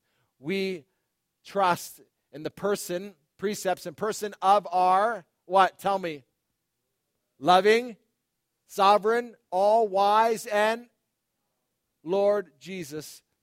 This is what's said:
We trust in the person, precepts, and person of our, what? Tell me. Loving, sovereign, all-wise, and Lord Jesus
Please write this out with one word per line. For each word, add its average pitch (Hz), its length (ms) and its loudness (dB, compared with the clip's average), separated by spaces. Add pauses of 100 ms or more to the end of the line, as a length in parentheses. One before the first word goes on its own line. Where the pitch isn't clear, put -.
(380)
We 185 460 -6 (600)
trust 180 560 -2 (320)
in 147 120 -12
the 147 60 -8
person, 196 640 -6 (220)
precepts, 190 480 -4
and 156 100 -14
person 208 440 -6
of 196 300 4
our, 185 540 2 (220)
what? 185 340 2
Tell 196 180 -2
me. 160 240 -10 (1160)
Loving, 208 560 2 (720)
sovereign, 208 680 2 (160)
all-wise, 208 960 2
and 220 400 -2 (1160)
Lord 196 560 0
Jesus 156 600 -14 (220)